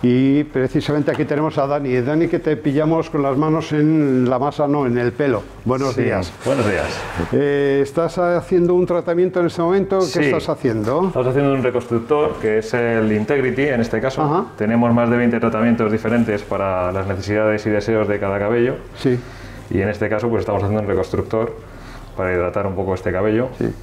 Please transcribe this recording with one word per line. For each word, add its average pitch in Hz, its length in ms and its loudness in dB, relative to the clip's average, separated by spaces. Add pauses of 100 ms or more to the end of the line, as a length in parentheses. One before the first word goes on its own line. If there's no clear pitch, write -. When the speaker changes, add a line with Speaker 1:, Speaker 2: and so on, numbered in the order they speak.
Speaker 1:
Y 131 400 4
precisamente 143 680 0
aquí 151 140 0
tenemos 151 340 -2
a 143 80 2
Dani. 139 360 -2
Dani, 151 260 0
que 170 120 -2
te 156 180 0
pillamos 156 520 0
con 147 140 -2
las 135 140 0
manos 156 340 0
en 151 580 2
la 127 80 2
masa, 143 300 0
no, 143 180 2
en 120 120 2
el 120 160 0
pelo. 131 280 0 (220)
Buenos 131 320 0
Speaker 2:
Sí, 117 80 0
Speaker 1:
días. 95 280 -2 (140)
Speaker 2:
buenos 127 240 0
días. 80 160 0 (460)
Speaker 1:
Eh, 139 500 2
¿estás 160 380 -2
haciendo 175 560 2
un 180 100 4
tratamiento 175 540 0
en 175 80 2
este 170 140 -4
momento? 190 380 2
¿Qué 185 60 2
Speaker 2:
Sí. 170 200 -2
Speaker 1:
estás 147 240 0
haciendo? 131 580 0
Speaker 2:
Estamos 127 220 0
haciendo 139 240 2
un 131 100 0
reconstructor, 123 760 0
que 110 180 2
es 110 140 -4
el 113 400 2
Integrity, 127 560 0
en 120 120 0
este 113 200 0
caso. 131 200 -2
Speaker 1:
Ajá. 156 240 0 (120)
Speaker 2:
Tenemos 117 360 2
más 117 160 4
de 120 80 2
veinte 120 220 2
tratamientos 113 520 2
diferentes 110 520 0
para 95 480 -2
las 95 160 -2
necesidades 104 580 0
y 113 40 0
deseos 107 380 2
de 101 120 0
cada 98 180 -2
cabello. 120 380 2 (220)
Speaker 1:
Sí. 123 200 0 (540)
Speaker 2:
Y 95 100 0
en 98 80 0
este 104 200 -2
caso, 107 180 0
pues, 110 140 0
estamos 98 200 -2
haciendo 104 220 0
un 101 60 -4
reconstructor 104 680 -2 (600)
para 92 180 -2
hidratar 90 320 -2
un 95 100 -4
poco 95 180 -2
este 90 180 -4
cabello. 107 460 0
Speaker 1:
Sí. 117 80 -2 (180)